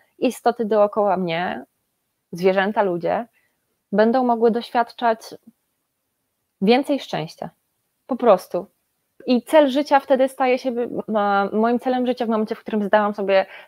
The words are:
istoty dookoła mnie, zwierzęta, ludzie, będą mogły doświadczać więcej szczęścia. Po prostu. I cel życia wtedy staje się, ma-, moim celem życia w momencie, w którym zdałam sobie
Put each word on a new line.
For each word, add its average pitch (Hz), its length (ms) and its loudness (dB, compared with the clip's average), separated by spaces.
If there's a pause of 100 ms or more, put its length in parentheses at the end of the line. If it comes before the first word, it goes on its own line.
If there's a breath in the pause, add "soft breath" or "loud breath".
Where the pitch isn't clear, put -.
(180)
istoty 233 460 -2
dookoła 208 520 2
mnie, 180 480 -4 (680)
zwierzęta, 190 500 0
ludzie, 180 440 -4 (640)
będą 233 320 2
mogły 233 260 2
doświadczać 233 840 -4 (1300)
więcej 254 400 2
szczęścia. - 500 -10 (560)
Po 254 100 -6
prostu. 196 500 2 (600)
I 240 160 0
cel 302 260 4
życia 277 320 0
wtedy 269 280 2
staje 262 300 -2
się, 254 140 -6 (360)
ma-, 202 440 0
moim 233 260 0
celem 254 280 -2
życia 240 200 -4
w - 20 -4
momencie, 220 260 -2
w - 60 -12
którym 214 240 -4
zdałam 208 300 0
sobie 190 320 0 (220 loud breath)